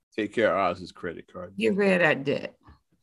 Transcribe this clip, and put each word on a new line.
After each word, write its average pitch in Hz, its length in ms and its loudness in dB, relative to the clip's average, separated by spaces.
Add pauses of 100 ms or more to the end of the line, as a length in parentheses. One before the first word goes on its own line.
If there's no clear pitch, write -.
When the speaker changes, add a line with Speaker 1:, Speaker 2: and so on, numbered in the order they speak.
(140)
Speaker 1:
Take 104 200 -4
care 101 200 4
of 92 220 2
Oz's 87 160 -14
credit 87 400 -12
card. - 260 -14
Speaker 2:
Get 214 160 0
rid 196 200 2
of 180 80 2
that 143 240 2
debt. - 280 -4 (500)